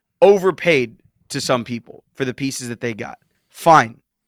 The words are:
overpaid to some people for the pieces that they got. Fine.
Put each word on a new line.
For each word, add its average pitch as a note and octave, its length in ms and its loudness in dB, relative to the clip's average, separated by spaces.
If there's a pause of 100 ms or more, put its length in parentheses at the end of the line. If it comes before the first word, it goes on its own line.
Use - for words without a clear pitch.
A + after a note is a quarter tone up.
(200)
overpaid F3 800 2 (260)
to C#3+ 120 -8
some B2 240 -2
people - 400 -14 (100)
for C3+ 100 -6
the B2 100 -8
pieces C3 340 -8
that A#2 120 -12
they A#2+ 140 -8
got. D2+ 240 -14 (300)
Fine. C3+ 520 2 (280)